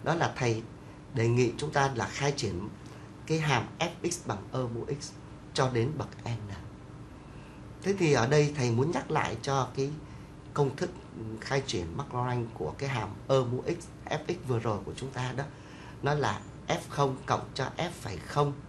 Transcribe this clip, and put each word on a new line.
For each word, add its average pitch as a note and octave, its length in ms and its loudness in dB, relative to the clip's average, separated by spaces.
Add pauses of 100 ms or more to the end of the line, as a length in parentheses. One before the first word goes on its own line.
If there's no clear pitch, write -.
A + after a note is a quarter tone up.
Đó C#3+ 120 2
là A#2 200 2
thầy A2+ 280 2 (500)
đề A2+ 140 4
nghị A#2+ 300 6
chúng D3 140 -2
ta C#3 240 4
là G#2+ 100 2
khai C#3 260 0
triển G2 380 -2 (580)
cái D#3+ 120 2
hàm C#3+ 280 4 (120)
F E3+ 320 0
X - 160 -6
bằng G2+ 240 -2
E C3 80 0
mũ A#2 260 -2 (160)
X - 100 -10 (420)
cho C3 160 4
đến B2 280 4
bậc G2 120 -4 (160)
N. A#2 120 -4 (1500)
Thế G3 160 4
thì D#3 140 8
ở A#2 140 8
đây D3 300 8
thầy B2 140 4
muốn C3 200 4
nhắc C4+ 200 -2
lại A#2 300 2
cho C3+ 340 2
cái C3+ 140 0 (640)
công C#3 220 4
thức F3 140 -2 (520)
khai C3+ 260 0
triển E2+ 300 -2
Maclaurin B2 560 -2
của - 240 -4
cái C#3 120 -2
hàm A2+ 200 0 (180)
E C3+ 80 6 (160)
mũ B2 140 -2
X, - 440 -4
F D3+ 180 0
X F3 200 -2
vừa A#2+ 120 4
rồi A2 260 0
của - 100 -6
chúng C3+ 160 -8
ta B2+ 200 -4
đó. B2 120 -2 (600)
Nó C#3+ 100 4
là B2+ 280 2 (260)
F D3+ 120 2 (100)
không C3+ 260 2 (100)
cộng - 280 2
cho C3 240 -2
F E3+ 120 0 (120)
phẩy - 160 -4
không C#3+ 360 2 (160)